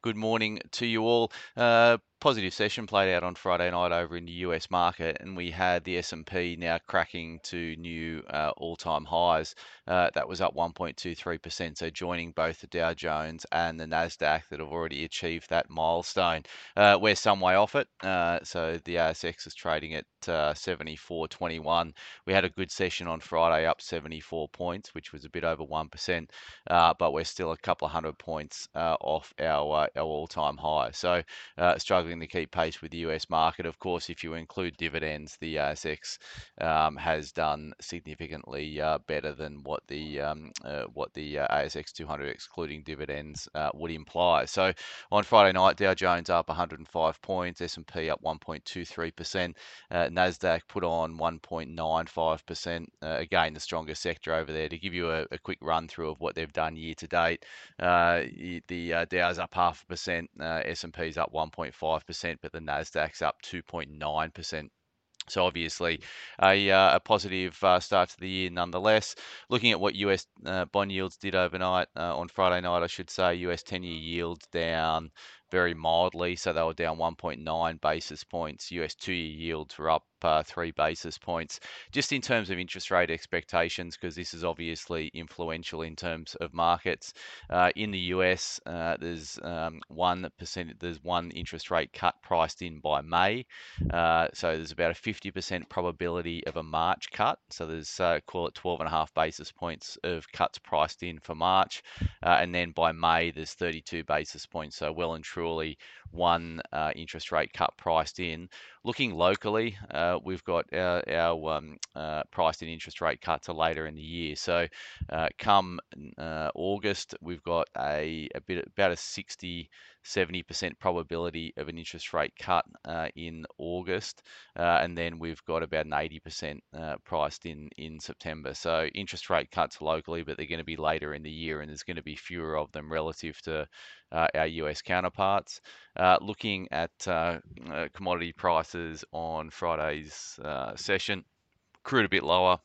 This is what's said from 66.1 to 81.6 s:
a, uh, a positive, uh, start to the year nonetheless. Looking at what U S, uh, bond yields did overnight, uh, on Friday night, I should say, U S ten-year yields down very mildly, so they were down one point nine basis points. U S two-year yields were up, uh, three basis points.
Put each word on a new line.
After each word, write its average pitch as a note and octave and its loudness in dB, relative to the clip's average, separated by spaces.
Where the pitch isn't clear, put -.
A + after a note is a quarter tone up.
a, G2 8
uh, F#2+ 10
a - 6
positive, F#2 0
uh, F2+ 8
start F2+ 4
to - -20
the F#2 -8
year F#2 -2
nonetheless. F2+ 2
Looking A#2+ 6
at F2+ 2
what G2+ 2
U G2 2
S, F#2+ 2
uh, F2+ 0
bond G2 0
yields F#2+ -2
did G2 -6
overnight, F#2 2
uh, E2 -2
on E2+ -4
Friday F2+ 4
night, F2 2
I E2+ 0
should - -10
say, F2+ 2
U F2 -2
S E2+ -4
ten-year F2+ -6
yields E2 -4
down E2 0
very F2 2
mildly, E2+ 2
so F2+ 0
they E2 2
were E2 2
down E2 -2
one E2 0
point C#2+ -6
nine D#2+ -2
basis D2+ -2
points. D#2+ -8
U E2+ -2
S D#2 -4
two-year E2 -4
yields D#2+ -6
were D#2 0
up, D#2 2
uh, D#2 4
three E2 -6
basis D#2+ -2
points. E2 -6